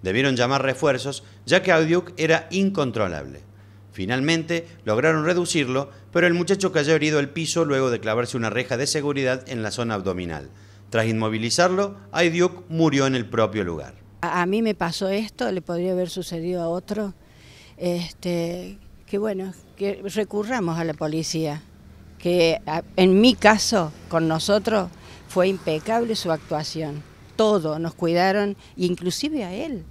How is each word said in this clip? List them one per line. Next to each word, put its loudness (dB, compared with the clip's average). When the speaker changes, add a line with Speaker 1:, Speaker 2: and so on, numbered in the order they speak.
Speaker 1:
Debieron 2
llamar 2
refuerzos, -2
ya 4
que 4
Ayduc 2
era 2
incontrolable. -2
Finalmente, -2
lograron 2
reducirlo, 0
pero 4
el 4
muchacho 0
cayó 2
herido 2
al 0
piso -2
luego 2
de 0
clavarse -2
una 0
reja -2
de -2
seguridad -2
en -6
la -4
zona -4
abdominal. -4
Tras 2
inmovilizarlo, 0
Ayduc 2
murió 2
en 0
el -4
propio 0
lugar. -8
Speaker 2:
A, 0
a 2
mí 0
me 0
pasó -2
esto, -4
le -4
podría -2
haber -2
sucedido -6
a -2
otro, -4
este, -4
que -4
bueno, -4
que -4
recurramos -2
a -2
la -2
policía, -4
que 2
a, -4
en 6
mi 8
caso, 4
con 0
nosotros, 0
fue 2
impecable 0
su -4
actuación. -4
Todo, 2
nos -4
cuidaron, 2
inclusive -2
a -8
él. -8